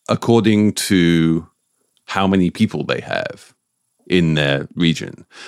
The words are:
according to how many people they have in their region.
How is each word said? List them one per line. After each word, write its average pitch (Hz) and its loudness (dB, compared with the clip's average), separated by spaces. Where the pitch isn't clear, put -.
according 107 2
to 82 2
how 98 -2
many 95 2
people - -2
they 62 -4
have - -10
in 82 2
their 71 -2
region. 80 -4